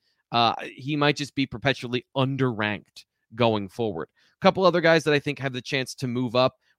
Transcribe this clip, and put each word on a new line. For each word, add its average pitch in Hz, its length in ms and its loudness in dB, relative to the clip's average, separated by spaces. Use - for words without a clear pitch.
uh, 117 220 2
he 135 200 -6
might 147 220 2
just 143 180 -10
be 135 100 0
perpetually 123 600 -4
underranked 123 880 -2
going 110 320 2
forward. 90 400 -6
A - 20 -18
couple 190 240 4
other 175 160 4
guys 165 220 4
that 151 100 2
I 143 60 2
think 139 200 -6
have 131 140 -6
the 123 80 -8
chance 131 340 -4
to 131 120 -6
move 123 300 -2
up 127 180 2